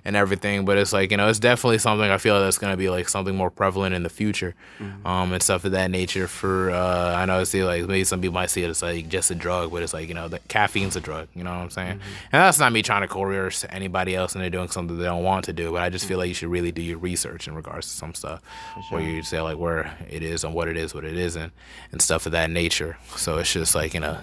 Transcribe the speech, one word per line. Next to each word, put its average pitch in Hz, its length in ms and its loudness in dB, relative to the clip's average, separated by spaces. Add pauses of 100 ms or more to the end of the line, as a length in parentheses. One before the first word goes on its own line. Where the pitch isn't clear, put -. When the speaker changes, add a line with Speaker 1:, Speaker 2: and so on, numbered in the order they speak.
Speaker 1:
and 101 100 0
everything. 101 500 2
But 98 140 6
it's 98 140 4
like, 98 180 4
you 104 60 4
know, 101 120 6
it's 104 120 4
definitely 120 380 6
something 107 300 4
I 95 100 4
feel 104 220 6
that's 95 180 4
gonna 98 180 0
be, 95 140 2
like, 90 180 0
something 98 260 -2
more 92 160 2
prevalent 95 420 0
in 87 120 0
the 85 40 -2
future, 101 460 -2 (240)
Speaker 2:
Mm-hmm. 98 260 -12
Speaker 1:
um, 90 280 0
and 90 100 0
stuff 92 220 2
of 95 80 2
that 92 180 2
nature 92 380 0
for, 95 420 0
uh, 87 460 2
I 92 80 2
know, 92 180 2
see, 95 220 0
like, 87 240 0
maybe 95 160 2
some 92 160 0
people 90 140 -2
might 90 160 0
see 95 120 0
it 85 60 -2
as, 82 140 -2
like, 85 260 -4
just 90 240 0
a - 20 -4
drug, 85 380 -2
but 85 100 -4
it's 82 100 -4
like, 80 140 -8
you 85 80 -8
know, 85 140 -6
the 85 180 -8
caffeine's 101 480 0
a 92 60 -2
drug, 78 340 -8
you 87 80 -10
know 90 80 -6
what 90 120 -6
I'm 87 80 -8
saying? 92 240 -6
Speaker 2:
Mm-hmm. - 380 -12
Speaker 1:
And 143 100 8
that's 180 180 8
not 127 100 6
me 113 120 4
trying 101 200 2
to 90 60 -2
coerce 98 600 -2
anybody 92 440 -2
else 92 220 -2
into 92 140 -4
doing 90 180 -4
something 85 280 -6
they 87 100 -2
don't 87 180 -2
want 92 220 0
to 92 60 -6
do, 82 200 -4
but 87 100 -2
I 90 60 0
just 90 160 -4
feel 95 120 -2
Speaker 2:
Mm-hmm. 90 40 -2
Speaker 1:
like 90 80 -2
you 90 60 -4
should 85 160 -6
really 87 200 0
do 82 120 -6
your 82 160 -6
research 85 500 -4
in 78 80 -10
regards 78 340 -10
to - 60 -8
some 80 180 -8
stuff 76 280 -8 (320)
Speaker 2:
For - 200 -10
Speaker 1:
where 80 80 -2
Speaker 2:
sure. 80 80 -4
Speaker 1:
you 80 140 -4
say, 80 160 -4
like, 80 180 -4
where 80 380 -2 (120)
it 80 140 -8
is 82 220 -4
and 80 100 -6
what 82 140 -2
it 82 80 -4
is, 80 180 -4
what 76 100 -8
it 80 120 -6
isn't, 82 360 -4 (380)
and - 100 -4
stuff - 260 4
of 80 60 -2
that 82 180 4
nature. 82 460 0 (200)
So 82 220 0
it's 87 140 0
just, 82 220 2
like, 80 180 0
you 85 80 -2
know, 76 220 -2